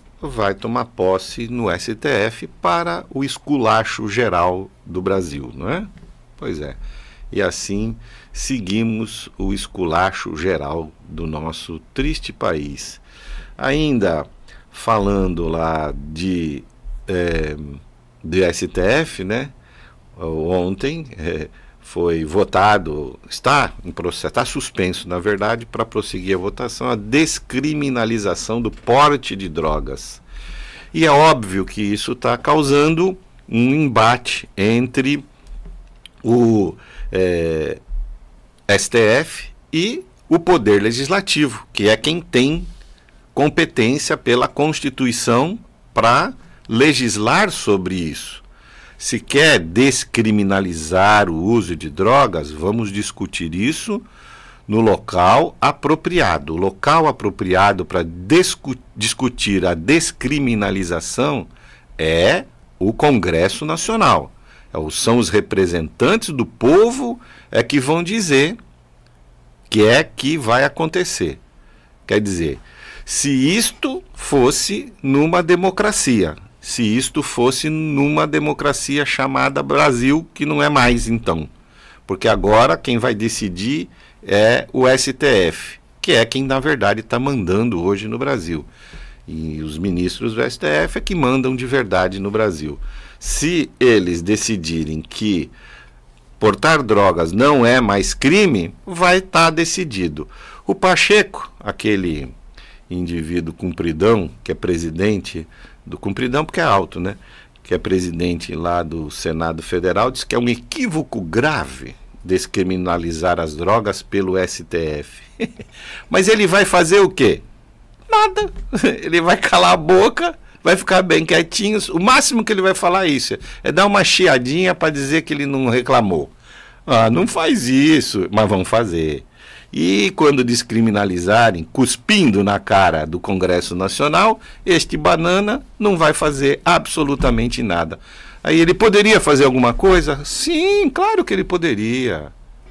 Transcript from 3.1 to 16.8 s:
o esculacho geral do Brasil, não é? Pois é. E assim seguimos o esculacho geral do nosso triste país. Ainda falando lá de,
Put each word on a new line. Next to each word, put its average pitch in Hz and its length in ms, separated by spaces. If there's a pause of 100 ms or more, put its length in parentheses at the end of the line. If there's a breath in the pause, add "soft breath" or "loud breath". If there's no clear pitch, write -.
o 135 120
esculacho 113 840
geral 92 640 (160)
do 90 160
Brasil, 80 520
não 69 140
é? 185 180 (520)
Pois 87 240
é. 67 160 (520 soft breath)
E 101 120
assim 101 520 (380 loud breath)
seguimos 110 1040
o 95 160
esculacho 92 840
geral 78 560 (160)
do 80 200
nosso 80 520 (140)
triste - 400
país. 73 680 (560 loud breath)
Ainda 131 680 (440 soft breath)
falando 98 760
lá 80 480
de, 78 680 (420)